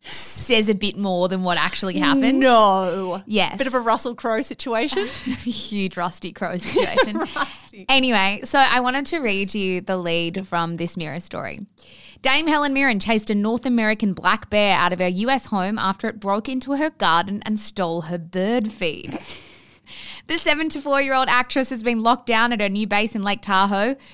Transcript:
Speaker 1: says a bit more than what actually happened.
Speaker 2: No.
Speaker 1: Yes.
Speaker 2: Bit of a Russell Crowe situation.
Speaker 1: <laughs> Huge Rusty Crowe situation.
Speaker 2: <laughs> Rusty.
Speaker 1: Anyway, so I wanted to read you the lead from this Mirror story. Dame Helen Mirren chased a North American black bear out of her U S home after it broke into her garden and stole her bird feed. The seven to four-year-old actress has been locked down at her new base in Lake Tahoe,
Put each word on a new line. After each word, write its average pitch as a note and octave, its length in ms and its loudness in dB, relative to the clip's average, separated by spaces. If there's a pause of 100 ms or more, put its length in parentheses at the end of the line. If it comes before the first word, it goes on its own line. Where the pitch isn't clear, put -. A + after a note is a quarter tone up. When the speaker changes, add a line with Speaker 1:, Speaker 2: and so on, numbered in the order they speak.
(100)
Speaker 1:
says - 600 0
a G#3 40 4
bit G3 220 -2
more F#3 320 0
than F#3 140 -2
what F3 160 2
actually F#3 400 0
happened. C4+ 420 2
Speaker 2:
No. F#3+ 880 4
Speaker 1:
Yes. G3+ 320 0
Speaker 2:
Bit C4+ 80 -2
of B3+ 80 -4
a B3 60 2
Russell A#3 340 0
Crowe A3+ 260 -2
situation. C4+ 680 -2
Speaker 1:
<laughs> - 180 -10 (200)
Huge G3+ 540 -4
Rusty F3 340 -6
Crowe F#3 240 -6
situation. - 640 0
Speaker 2:
<laughs> - 180 -6
Rusty. - 540 -8
Speaker 1:
Anyway, A3 540 4
so C#4 140 0
I B3+ 220 6
wanted B3+ 260 0
to E4+ 120 -2
read G3 360 -2
you F#3 280 -2
the F#3+ 160 -2
lead E3+ 500 -2
from E3+ 300 -2
this E3+ 180 -6
Mirror D#3 240 -8
story. - 460 -10 (560)
Dame C#4+ 240 4
Helen D4 260 2
Mirren C4+ 280 2
chased A3 280 0
a A3 60 0
North A3 320 0
American G#3+ 480 2
black G3 340 0
bear G3+ 300 4
out F3 160 2
of F3+ 60 -4
her F3+ 80 2
U F#3+ 200 0
S C4 180 0
home G3+ 320 -2
after G3 300 -2
it A3 100 -8
broke G3+ 300 -2
into C4 240 -4
her D4+ 160 0
garden F#3+ 560 2
and G#3+ 160 -2
stole E3+ 420 -4
her F3 140 -6
bird G3 560 -2
feed. - 460 -6 (1080)
The D#4+ 100 -2
seven D#4+ 340 0
to C#4+ 120 -6
four-year-old C4+ 480 0
actress B3 400 0
has A#3 120 -6
been A3+ 200 0
locked A#3 240 2
down A#3 260 2
at G#3+ 80 0
her G3+ 80 2
new G3+ 180 -2
base G#3 280 0
in G#3 80 -4
Lake G3+ 180 -2
Tahoe, G3+ 560 2 (180)